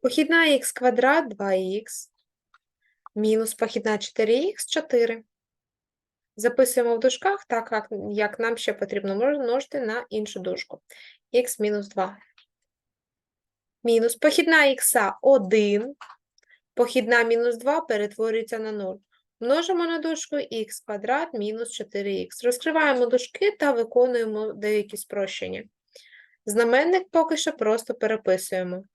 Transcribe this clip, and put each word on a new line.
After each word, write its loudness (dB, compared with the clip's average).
Похідна 2
ікс 2
квадрат, 2
два -4
ікс, -4
мінус 0
похідна -2
чотири 0
ікс, -2
чотири. 0
Записуємо 2
в -2
дужках 0
так, -4
як, -4
як -2
нам -2
ще -4
потрібно, -4
мож-, 0
множити -2
на -6
іншу -6
дужку. -10
Х 0
мінус -2
два. -4
Мінус 2
похідна 4
ікса 2
один, 4
похідна 2
мінус 2
два 0
перетворюється -4
на -8
нуль. -6
Множимо 0
на -2
дужку -4
ікс -6
квадрат -4
мінус -6
чотири -6
ікс. -8
Розкриваємо 2
дужки 0
та 0
виконуємо 0
деякі -2
спрощення. -6
Знаменник 2
поки 2
що -2
просто -2
переписуємо. -4